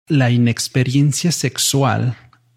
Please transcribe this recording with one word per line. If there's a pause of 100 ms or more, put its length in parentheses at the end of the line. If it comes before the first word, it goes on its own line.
la
inexperiencia
sexual (400)